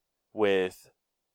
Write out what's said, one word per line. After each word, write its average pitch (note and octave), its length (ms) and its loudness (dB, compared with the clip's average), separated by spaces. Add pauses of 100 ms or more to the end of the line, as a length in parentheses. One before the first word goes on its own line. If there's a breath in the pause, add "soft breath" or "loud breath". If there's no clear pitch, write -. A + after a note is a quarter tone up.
(320)
With G2 580 -2 (440)